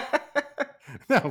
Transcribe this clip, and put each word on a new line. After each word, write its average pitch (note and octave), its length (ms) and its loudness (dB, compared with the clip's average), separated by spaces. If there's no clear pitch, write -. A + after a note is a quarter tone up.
No, F3 120 6